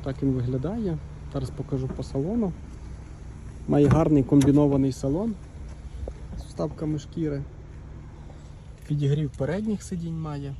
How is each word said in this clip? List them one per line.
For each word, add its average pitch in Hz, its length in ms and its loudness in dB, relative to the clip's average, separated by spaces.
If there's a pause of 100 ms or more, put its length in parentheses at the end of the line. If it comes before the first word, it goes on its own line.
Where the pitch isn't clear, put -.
Так 135 180 -2
він 135 100 6
виглядає. 147 640 0 (340)
Зараз 135 180 -2
покажу 131 380 -2
по - 140 -6
салону. 185 500 0 (1160)
Має 147 180 8
гарний 151 360 8
комбінований 139 720 6
салон 180 420 -2 (1040)
з - 40 -10
вставками 156 560 -4
шкіри. 147 440 -4 (1500)
Підігрів 143 420 2
передніх 196 520 0
сидінь 165 380 -4
має. 143 400 -6